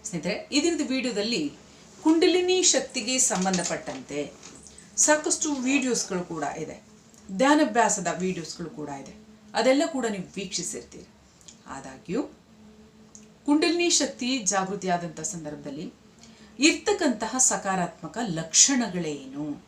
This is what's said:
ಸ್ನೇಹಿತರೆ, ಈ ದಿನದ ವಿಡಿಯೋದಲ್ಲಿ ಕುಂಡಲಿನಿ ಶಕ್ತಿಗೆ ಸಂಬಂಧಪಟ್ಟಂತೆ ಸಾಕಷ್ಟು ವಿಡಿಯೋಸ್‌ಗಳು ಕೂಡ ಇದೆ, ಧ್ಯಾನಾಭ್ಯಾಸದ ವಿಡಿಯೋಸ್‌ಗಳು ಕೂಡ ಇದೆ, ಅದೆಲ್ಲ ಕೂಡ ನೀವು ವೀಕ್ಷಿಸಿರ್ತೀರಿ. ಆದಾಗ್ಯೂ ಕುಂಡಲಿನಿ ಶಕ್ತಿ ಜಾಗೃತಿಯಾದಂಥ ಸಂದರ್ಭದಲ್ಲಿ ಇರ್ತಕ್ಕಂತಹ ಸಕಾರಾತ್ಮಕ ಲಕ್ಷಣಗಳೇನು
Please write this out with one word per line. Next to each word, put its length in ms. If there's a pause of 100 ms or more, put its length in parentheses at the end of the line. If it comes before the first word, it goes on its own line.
ಸ್ನೇಹಿತರೆ, 460
ಈ 100
ದಿನದ 260
ವಿಡಿಯೋದಲ್ಲಿ 640 (500)
ಕುಂಡಲಿನಿ 600
ಶಕ್ತಿಗೆ 560
ಸಂಬಂಧಪಟ್ಟಂತೆ 1120 (640)
ಸಾಕಷ್ಟು 560
ವಿಡಿಯೋಸ್‌ಗಳು 680
ಕೂಡ 220
ಇದೆ, 420 (460)
ಧ್ಯಾನಾಭ್ಯಾಸದ 880
ವಿಡಿಯೋಸ್‌ಗಳು 520
ಕೂಡ 180
ಇದೆ, 380 (280)
ಅದೆಲ್ಲ 320
ಕೂಡ 200
ನೀವು 180 (120)
ವೀಕ್ಷಿಸಿರ್ತೀರಿ. 720 (580)
ಆದಾಗ್ಯೂ 560 (1200)
ಕುಂಡಲಿನಿ 440
ಶಕ್ತಿ 480
ಜಾಗೃತಿಯಾದಂಥ 840
ಸಂದರ್ಭದಲ್ಲಿ 720 (680)
ಇರ್ತಕ್ಕಂತಹ 800
ಸಕಾರಾತ್ಮಕ 840
ಲಕ್ಷಣಗಳೇನು 1500